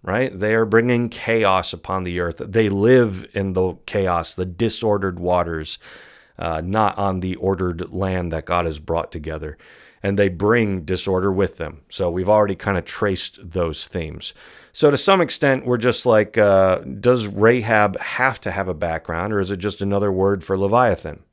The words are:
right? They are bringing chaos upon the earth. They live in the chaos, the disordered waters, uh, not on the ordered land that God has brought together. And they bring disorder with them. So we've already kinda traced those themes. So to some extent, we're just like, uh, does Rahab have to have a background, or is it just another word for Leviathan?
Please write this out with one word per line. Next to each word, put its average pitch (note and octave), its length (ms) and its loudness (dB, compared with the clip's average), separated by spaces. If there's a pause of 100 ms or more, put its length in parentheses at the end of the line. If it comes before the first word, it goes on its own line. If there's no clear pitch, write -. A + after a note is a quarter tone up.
right? G#2+ 320 -2
They G#2+ 200 0
are A2+ 100 4
bringing A#2 460 2
chaos G2+ 640 0
upon F#2+ 300 -4
the F2 140 -4
earth. F2 240 -4
They A2 280 2
live G#2+ 640 4
in G2 180 -2
the F#2 220 0 (100)
chaos, F2+ 500 -2
the F#2 120 -6
disordered G2 760 -2
waters, E2+ 580 -2 (600)
uh, E2 260 -6
not G#2 320 0
on F#2+ 240 -2
the F#2 140 -4
ordered F2+ 580 -4
land F2+ 400 -4
that D#2+ 120 -6
God F2 200 0
has D#2 140 -4
brought E2 320 -4
together. D#2 480 -10 (440)
And G2 140 0
they G2+ 120 4
bring G2+ 540 2
disorder F#2 500 -2
with F#2 240 0
them. D2+ 320 -10
So F2+ 220 -2
we've F2+ 180 -2
already G#2 260 4
kinda F#2+ 260 -2
traced - 720 -6
those E2 380 -4
themes. D#2 440 -10 (400)
So - 160 4
to D3 80 4
some G3 240 4
extent, C3+ 460 0
we're B2 120 2
just A2+ 280 0
like, A2 320 2
uh, F#2+ 400 4 (220)
does A#2+ 260 2
Rahab G#2+ 720 2
have - 440 -2
to F#2+ 100 -6
have F#2 160 -4
a F2+ 60 -4
background, E2 580 -4
or G#2 80 0
is F#2 100 -2
it G2+ 60 -4
just F#2+ 260 -6
another G2+ 300 0
word F#2+ 320 2
for G2 120 -2
Leviathan? G2 760 0